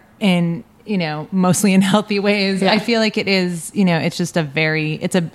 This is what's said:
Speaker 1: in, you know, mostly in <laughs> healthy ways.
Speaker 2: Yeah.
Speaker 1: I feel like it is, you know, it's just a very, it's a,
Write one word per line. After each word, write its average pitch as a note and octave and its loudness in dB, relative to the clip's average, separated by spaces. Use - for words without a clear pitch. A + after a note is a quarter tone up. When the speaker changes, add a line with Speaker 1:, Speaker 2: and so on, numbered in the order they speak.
Speaker 1:
in, F3 0
you G#3 -2
know, D#3 -4
mostly F#3 2
in F#3+ 6
<laughs> G3 2
healthy G#3 0
ways. G3 0
Speaker 2:
Yeah. F#3+ 4
Speaker 1:
I G#3+ 2
feel A3+ 0
like G#3+ 0
it G3 -4
is, F3+ -2
you G3+ 2
know, E3+ 2
it's E3+ -4
just F3 -4
a E3+ 0
very, D#3 -2
it's - -4
a, E3+ 0